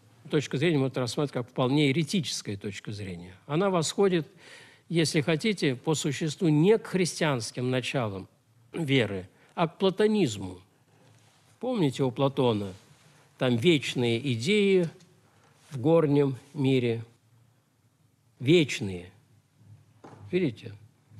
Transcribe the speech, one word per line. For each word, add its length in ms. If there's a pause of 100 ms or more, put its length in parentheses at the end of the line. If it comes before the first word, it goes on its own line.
(300)
точка 280
зрения 200
можно 240
рассматривать 300
как 180
вполне 400
еретическая 680
точка 340
зрения. 440 (100)
Она 240
восходит, 580 (600)
если 320
хотите, 540
по 200
существу 540
не 280
к 100
христианским 800
началам 580 (460)
веры, 560 (260)
а 120
к 100
платонизму. 800 (1000)
Помните 440
у 80
Платона, 640 (640)
там 180
вечные 800
идеи 560 (800)
в 100
горнем 580 (160)
мире, 520 (1300)
вечные, 720 (1200)
видите, 440 (460)